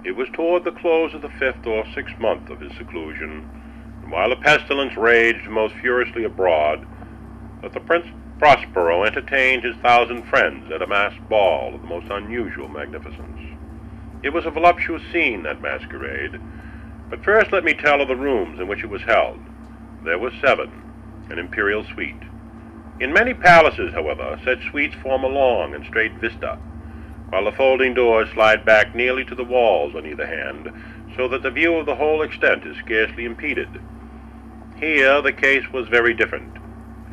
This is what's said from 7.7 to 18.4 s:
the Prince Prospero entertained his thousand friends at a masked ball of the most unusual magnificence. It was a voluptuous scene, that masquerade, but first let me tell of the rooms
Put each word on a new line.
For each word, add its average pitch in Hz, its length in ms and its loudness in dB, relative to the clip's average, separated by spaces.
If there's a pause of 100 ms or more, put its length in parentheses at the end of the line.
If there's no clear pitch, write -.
the 135 60 -6
Prince 170 260 0 (320)
Prospero 92 680 6
entertained 131 600 2
his 120 140 -4
thousand 120 460 4
friends 78 480 0
at 80 100 -4
a 90 60 -4
masked 101 400 -2
ball 80 460 4
of 67 80 -12
the - 60 -14
most 85 240 -8
unusual 101 560 -6
magnificence. 73 720 -12 (840)
It 143 120 -4
was 165 120 -2
a 165 60 -4
voluptuous 165 600 2
scene, 131 320 0
that 76 180 -6
masquerade, 69 800 -8 (680)
but - 140 -12
first 208 280 6
let 180 120 2
me 156 100 4
tell 147 280 4
of 139 60 0
the 127 80 0
rooms 110 440 -2